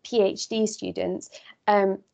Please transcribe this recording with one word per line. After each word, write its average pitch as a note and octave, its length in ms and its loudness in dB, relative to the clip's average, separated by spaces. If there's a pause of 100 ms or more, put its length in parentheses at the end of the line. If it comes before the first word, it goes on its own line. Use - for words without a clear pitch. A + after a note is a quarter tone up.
P A#3 180 0
H - 260 0
D A3 180 0
students, F3+ 640 -6 (380)
um, G3 320 4 (140)